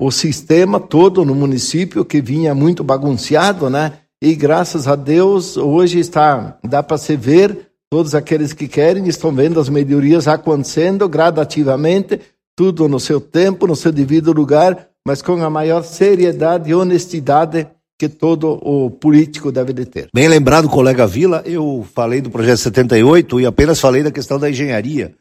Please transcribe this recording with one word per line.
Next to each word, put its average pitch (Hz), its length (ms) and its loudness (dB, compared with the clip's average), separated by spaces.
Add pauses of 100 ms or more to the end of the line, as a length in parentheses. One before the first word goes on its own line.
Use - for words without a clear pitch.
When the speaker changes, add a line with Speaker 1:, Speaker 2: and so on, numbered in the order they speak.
Speaker 1:
o 135 100 0
sistema 175 680 0
todo 180 440 2
no 139 100 0
município, 143 680 -4
que 151 160 -2
vinha 147 340 -2
muito 165 300 0
bagunçado, 143 840 -2
né? 147 240 -4 (280)
E, 160 140 2
graças 147 520 0
a 143 80 2
Deus, 170 600 0
hoje 165 440 0
está, 151 640 0
dá 143 200 -2
pra 156 140 -4
se 151 180 -4
ver, 165 540 0 (200)
todos 151 240 -2
aqueles 151 400 -2
que 143 140 -12
querem 180 400 0
estão 160 240 -4
vendo 156 280 0
as 135 100 -2
melhorias 143 580 2
acontecendo 160 800 -2
gradativamente, 156 1120 -2 (380)
tudo 160 320 0
no 135 100 -2
seu 110 220 -2
tempo, 185 460 0
no 160 80 0
seu 165 160 0
devido 156 420 0
lugar, 151 540 2 (180)
mas 139 160 -4
com 175 200 -2
a 160 80 -2
maior 160 340 -2
seriedade 170 840 0
e 165 60 2
honestidade 160 920 0 (300)
que 151 120 -4
todo 156 520 -2
o 139 280 -2
político 151 600 2
deve 127 220 -4
de 127 140 -8
ter. - 280 -14
Speaker 2:
Bem 135 140 4
lembrado, 156 400 4
colega 127 400 2
Vila, 160 380 0
eu 147 480 -6
falei 123 260 -2
do 131 100 -8
projeto 113 280 2
setenta 123 400 0
e 110 60 6
oito 139 360 4
e 127 60 2
apenas 147 340 0
falei 135 240 2
da 147 80 -2
questão 139 260 -6
da 143 120 -4
engenharia 127 720 -6